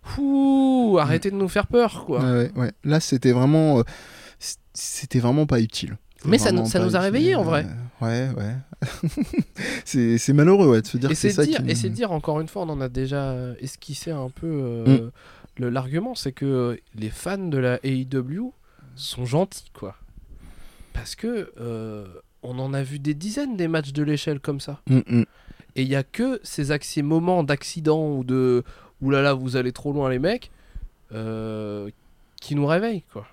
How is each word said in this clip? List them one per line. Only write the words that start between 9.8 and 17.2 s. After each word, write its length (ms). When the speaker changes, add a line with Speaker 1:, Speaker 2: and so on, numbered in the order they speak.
Speaker 2:
C'est, 320
c'est 160
malheureux, 340
ouais, 140
de 60
se 100
dire 120
Speaker 1:
Et 40
Speaker 2:
que 60
c'est 100
Speaker 1:
c'est 60
Speaker 2:
ça 100
Speaker 1:
dire, 180
Speaker 2:
qui 80
Speaker 1:
et 40
c'est 140
Speaker 2:
nous 60
Speaker 1:
dire, 160
encore 300
une 60
fois, 160
on 60
en 120
a 80
déjà 460
esquissé 520
un 180
peu, 180
euh, 400
Speaker 2:
Mm. 240
Speaker 1:
le, 80
l'argument, 460
c'est 160
que, 140
euh, 300
les 140
fans 280